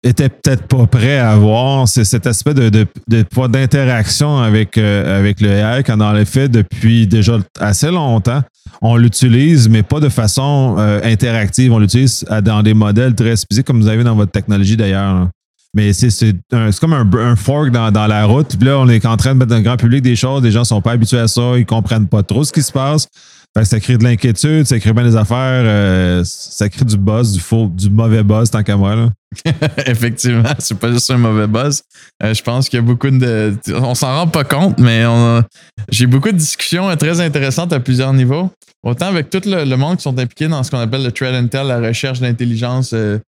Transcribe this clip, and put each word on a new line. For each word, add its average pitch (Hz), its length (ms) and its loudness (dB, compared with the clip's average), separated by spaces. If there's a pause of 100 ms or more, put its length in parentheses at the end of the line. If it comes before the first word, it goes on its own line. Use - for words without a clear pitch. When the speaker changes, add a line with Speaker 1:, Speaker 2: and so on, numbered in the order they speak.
Speaker 1:
étaient 131 260 2
peut-être - 340 -2
pas 123 240 2
prêts 127 300 2
à 113 180 2
voir, 120 520 2
c'est 110 180 2
cet 113 200 -2
aspect 123 280 -2
de, 123 160 2
de, 107 180 2 (200)
de 113 160 2
pouvoir 127 260 -2
d'interaction 135 920 0
avec, 107 380 0
euh, 101 420 0
avec 101 220 0
le 101 200 2
A 113 180 -2
I, 139 40 -2
quand 117 140 0
dans 104 160 2
les 104 120 2
faits, 135 260 0
depuis 113 540 2
déjà 110 320 2 (220)
assez 104 320 -2
longtemps, 131 520 0 (380)
on 117 140 2
l'utilise, 123 720 4
mais 110 160 4
pas 143 160 -2
de 151 100 2
façon, 131 720 0
euh, 104 240 0
interactive. 113 680 0
On 113 60 2
l'utilise 113 500 2
à, 107 120 -2
dans 107 220 0
des 107 100 4
modèles 107 400 2
très 113 220 0
spécifiques, 107 320 -2
comme 120 140 2
vous 107 80 4
avez 113 140 0
dans 117 120 2
votre 104 160 0
technologie 101 460 0
d'ailleurs, 98 260 0
hein. 92 260 0 (440)
Mais 104 200 2
c'est, 120 160 2
c'est 107 260 0 (160)
un, 113 180 0
c'est 101 120 -2
comme 160 100 0
un, 123 220 2
un 120 240 2
fork 147 320 0
dans, 117 220 0
dans 107 140 2
la 107 200 2
route. 120 320 0
Puis 117 100 2
là, 139 100 2
on 127 120 4
est 113 160 2
en 113 100 0
train 131 180 0
de 131 60 4
mettre 120 120 2
dans 120 40 2
le 110 60 2
grand 117 160 0
public 117 240 2
des 123 160 2
choses. 131 260 -2
Les 113 80 4
gens 117 140 2
sont 107 160 0
pas 117 100 0
habitués 120 280 0
à 113 100 0
ça. 120 260 -2
Ils 123 100 2
comprennent 110 440 0
pas 104 140 0
trop 120 200 -2
ce 143 80 -4
qui 160 100 0
se - 120 -6
passe. 143 340 -2 (480)
Fait 110 60 2
que 107 80 2
ça 110 100 0
crée 123 180 0
de 107 60 2
l'inquiétude, 127 640 2
ça 120 160 0
crée 117 100 0
bien 120 140 2
des 113 100 4
affaires. 123 500 0
Euh, 92 600 2
ça - 420 -6
crée 101 160 -2
du 107 140 0
buzz, 107 340 0
du 95 80 0
faux, 110 340 -2
du 95 160 -2
mauvais 110 320 2
buzz, 107 300 2
tant 107 120 -2
qu'à 101 120 -2
moi, 98 220 0
là. 117 120 0 (360)
Speaker 2:
<laughs> 165 60 -2 (340)
Effectivement, 120 760 -2
c'est - 180 -6
pas 117 140 -4
juste 120 180 -2
un 131 80 0
mauvais 107 300 0
buzz. 127 360 -4 (380)
Euh, 110 120 -2
je 107 100 -6
pense 123 240 -2
qu'il - 80 -6
y 120 80 0
a - 20 0
beaucoup 123 240 0
de, 113 460 0 (180)
on 123 220 -2
s'en 131 180 -2
rend 165 140 -2
pas 160 160 -2
compte, 151 340 -2
mais 117 280 4
on 117 320 2
a, 117 60 2 (460)
j'ai 107 160 0
beaucoup 135 280 2
de 180 40 0
discussions, 170 520 -4
euh, 170 80 -2
très 165 240 -2
intéressantes 156 500 -2
à 143 80 -2
plusieurs 131 320 -2
niveaux. 135 400 0 (320)
Autant 120 220 -4
avec 175 240 -4
tout 190 160 -4
le, 190 180 -4
le 131 140 -2
monde 151 180 -2
qui - 80 -8
sont 131 160 -4
impliqués 131 300 -6
dans 147 140 -4
ce - 80 -8
qu'on 127 80 -6
appelle 120 240 -4
le 123 100 -6
threat 127 200 -6
intel, 127 340 -4
la 123 120 -4
recherche 117 400 -6
d'intelligence, 123 720 -4
euh, 107 260 -4 (180)